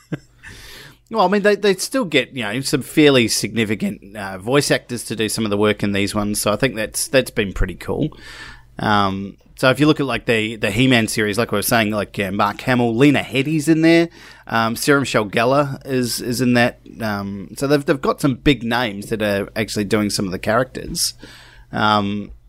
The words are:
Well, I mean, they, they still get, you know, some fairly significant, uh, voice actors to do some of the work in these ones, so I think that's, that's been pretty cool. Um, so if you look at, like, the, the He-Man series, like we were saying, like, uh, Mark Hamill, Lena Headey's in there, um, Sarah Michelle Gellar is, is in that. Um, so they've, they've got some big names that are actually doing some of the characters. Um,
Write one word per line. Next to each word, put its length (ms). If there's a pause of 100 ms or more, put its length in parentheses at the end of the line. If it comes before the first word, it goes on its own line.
(1120)
Well, 140
I 20
mean, 140
they, 140
they 180
still 320
get, 280
you 100
know, 180
some 220
fairly 460
significant, 880
uh, 220
voice 320
actors 360
to 100
do 120
some 160
of 60
the 80
work 240
in 100
these 220
ones, 260
so 140
I 20
think 200
that's, 320
that's 240
been 200
pretty 220
cool. 420 (600)
Um, 580 (200)
so 160
if 80
you 80
look 120
at, 60
like, 220
the, 300
the 120
He-Man 380
series, 320
like 120
we 60
were 60
saying, 260
like, 300
uh, 120
Mark 300
Hamill, 340
Lena 280
Headey's 440
in 140
there, 280 (360)
um, 300
Sarah 240
Michelle 280
Gellar 560
is, 380
is 200
in 120
that. 260 (220)
Um, 560
so 80
they've, 180
they've 160
got 220
some 140
big 260
names 460
that 160
are 320
actually 300
doing 260
some 160
of 40
the 60
characters. 800 (560)
Um, 600 (160)